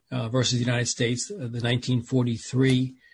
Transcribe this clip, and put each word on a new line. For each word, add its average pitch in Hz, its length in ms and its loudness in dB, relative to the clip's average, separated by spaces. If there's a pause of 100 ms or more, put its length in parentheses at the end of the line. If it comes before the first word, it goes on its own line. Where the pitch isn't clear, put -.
(120)
uh, 120 180 -4
versus 123 300 2
the 120 60 0
United 120 220 0
States, 123 440 -2
uh, 165 180 -8
the 117 100 -6
nineteen 123 420 0
forty-three 127 960 2 (180)